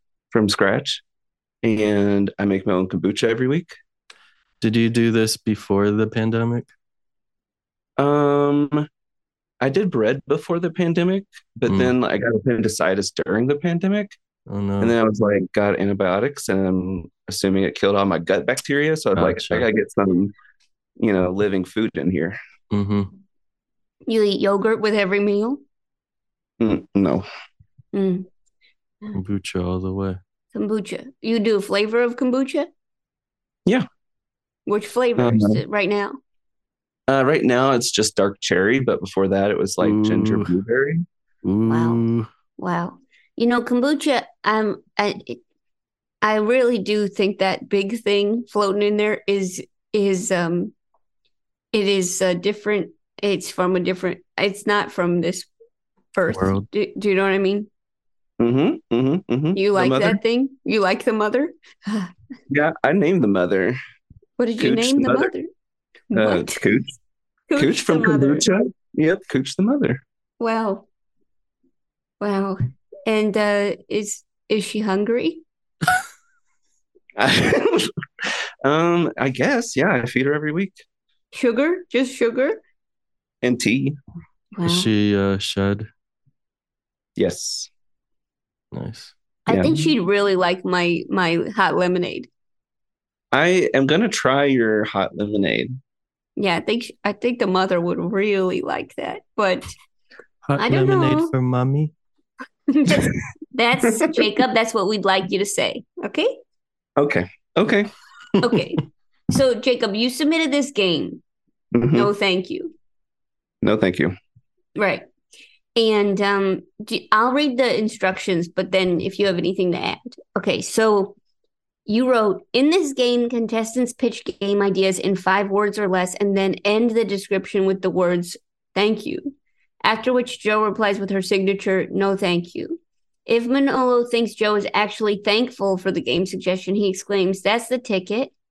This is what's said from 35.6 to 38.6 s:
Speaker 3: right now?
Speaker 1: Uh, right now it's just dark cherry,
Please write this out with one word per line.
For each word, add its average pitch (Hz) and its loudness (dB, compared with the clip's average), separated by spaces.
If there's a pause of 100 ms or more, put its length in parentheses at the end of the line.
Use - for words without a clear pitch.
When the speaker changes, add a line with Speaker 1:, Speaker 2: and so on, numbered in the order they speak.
Speaker 3:
right 208 -2
now? 202 -2 (960)
Speaker 1:
Uh, 135 4
right 151 2
now 131 4
it's - 0
just - -2
dark 101 0
cherry, 98 2